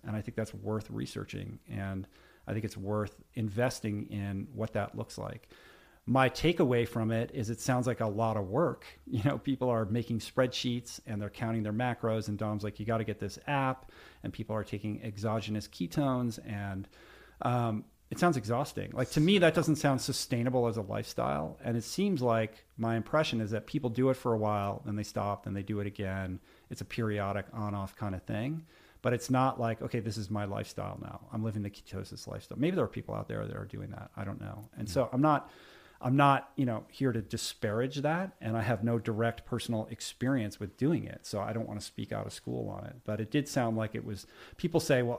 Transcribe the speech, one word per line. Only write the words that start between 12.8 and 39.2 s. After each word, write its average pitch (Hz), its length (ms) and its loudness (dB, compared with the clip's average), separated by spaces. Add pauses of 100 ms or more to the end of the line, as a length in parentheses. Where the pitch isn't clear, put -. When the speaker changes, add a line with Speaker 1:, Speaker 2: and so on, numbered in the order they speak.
Speaker 1:
gotta 113 180 2
get 104 160 -4
this 101 180 -6 (100)
app," 135 440 0 (320)
and - 100 -4
people 110 220 -4
are 104 80 0
taking 107 400 -4
exogenous 107 640 -2
ketones, 131 720 0 (100)
and, 101 380 -4 (540)
um, 120 420 0 (260)
it - 100 -8
sounds 175 180 6
exhausting. 107 560 -2
Like, 127 180 0
to 156 80 2
me, 190 200 8
that 165 140 8
doesn't 156 240 4
sound 135 220 4
sustainable 123 680 2
as 107 100 0
a 110 40 0
lifestyle. 127 800 -2
And 117 140 0
it 113 80 0
seems 190 380 0
like 113 420 2 (140)
my 113 180 2
impression 123 460 2
is 104 100 -2
that 110 160 -4
people 139 220 -2
do 127 200 4
it 131 40 6
for 123 200 0
a 113 40 4
while, 104 480 0
then 104 100 -2
they 104 80 -2
stop, 101 400 -2
then 101 100 -6
they 98 100 -2
do 101 180 -2
it 101 60 -2
again. 95 520 -4 (300)
It's - 100 -8
a - 60 -8
periodic 101 640 0
on-off 101 460 -4
kind 98 180 -2
of 87 80 -8
thing. 139 420 -4 (360)
But 120 100 2
it's 120 180 0
not 131 300 4
like, 113 220 0
"Okay, 123 180 -2
this 107 180 -2
is 98 120 -4
my 104 160 -2
lifestyle 98 560 -4
now. - 320 -12
I'm 110 100 -2
living 107 200 -2
the 101 60 -4
ketosis - 580 -10
lifestyle." - 300 -8
Maybe 170 180 2
there 135 100 2
are - 40 -2
people 107 240 -8
out 104 140 -4
there 107 180 -4
that 104 120 -6
are 101 80 -6
doing 101 240 -10
that. 98 260 -12
I 104 80 -8
don't 98 160 -8
know. 104 380 -12
And 110 100 -6
Speaker 2:
Yeah. - 60 -4
Speaker 1:
so 123 180 4
I'm 127 100 2
not 147 280 4 (500)
I'm 127 160 2
not, 139 400 6
you 139 100 2
know, 113 260 -2
here 135 200 2
to 113 100 0
disparage 117 760 -2
that, 165 420 0
and 113 160 0
I 113 60 2
have 107 220 2
no 117 160 4
direct 113 460 0